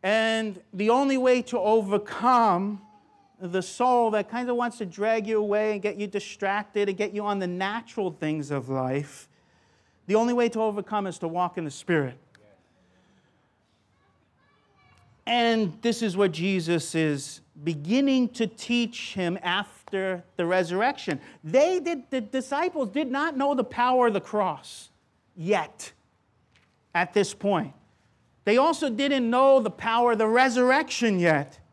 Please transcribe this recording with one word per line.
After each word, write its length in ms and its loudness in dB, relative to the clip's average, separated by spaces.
And 580 0
the 180 0
only 260 4
way 260 4
to 140 -6
overcome 1300 2
the 240 -4
soul 480 2
that 180 0
kind 180 -6
of 80 -2
wants 220 -4
to 80 -6
drag 400 -2
you 140 0
away 340 0
and 80 -6
get 140 -4
you 100 -4
distracted 800 -4
and 100 -2
get 160 -4
you 100 -4
on 160 -2
the 80 -4
natural 640 -4
things 400 -6
of 180 -4
life, 580 -4
the 80 -2
only 200 2
way 160 2
to 120 -4
overcome 460 -4
is 100 -8
to 100 -6
walk 300 -4
in 60 -6
the 80 -6
Spirit. 460 -2
And 560 2
this 220 0
is 120 0
what 160 4
Jesus 640 -2
is 480 -2
beginning 680 2
to 160 -4
teach 680 -4
him 280 -4
after 840 -4
the 100 -2
resurrection. 760 0
They 360 2
did, 320 -6
the 100 -2
disciples 680 -4
did 220 -2
not 240 -2
know 200 0
the 80 0
power 440 2
of 60 2
the 80 -2
cross 680 -6
yet 520 -4
at 180 -2
this 220 0
point. 360 -2
They 120 4
also 320 2
didn't 400 0
know 300 6
the 100 -2
power 440 2
of 40 0
the 100 2
resurrection 920 2
yet. 400 2